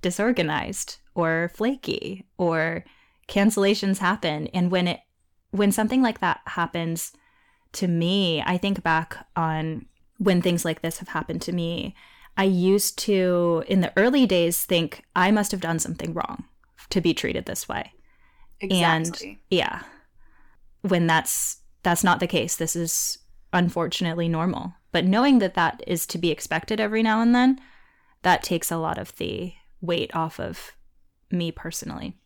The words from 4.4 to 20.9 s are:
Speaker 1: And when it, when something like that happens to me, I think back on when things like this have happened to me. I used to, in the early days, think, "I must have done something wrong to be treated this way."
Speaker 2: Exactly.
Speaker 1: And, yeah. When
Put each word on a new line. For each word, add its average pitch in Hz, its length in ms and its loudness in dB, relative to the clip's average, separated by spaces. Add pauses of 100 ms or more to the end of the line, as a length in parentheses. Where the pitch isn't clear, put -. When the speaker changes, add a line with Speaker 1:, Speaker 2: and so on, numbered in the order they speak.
Speaker 1:
And 175 220 0
when 180 180 2
it, - 120 -4 (520)
when 202 180 2
something 226 320 2
like 226 160 0
that 175 280 0
happens 165 680 -4 (640)
to - 120 -2
me, 170 580 2
I 180 140 0
think 196 240 -2
back 160 420 -2 (120)
on 160 500 -2 (320)
when 180 240 2
things 175 220 0
like 160 180 -4
this 165 160 -6
have - 100 -12
happened 165 340 -6
to 175 100 -6
me. 170 420 -6 (420)
I 190 80 2
used 190 560 4
to, 175 680 2
in 190 120 4
the 175 160 0
early 254 300 6
days, 175 380 2
think, 170 400 -2 (100)
"I 185 160 4
must 208 220 2
have 190 80 -4
done 165 180 -2
something - 340 -6
wrong - 320 -8 (460)
to 190 100 0
be 165 140 4
treated - 320 -4
this - 220 -8
way." - 240 -8 (680)
Speaker 2:
Exactly. 170 680 0
Speaker 1:
And, 202 100 -18 (120)
yeah. - 320 0 (1000)
When 175 240 2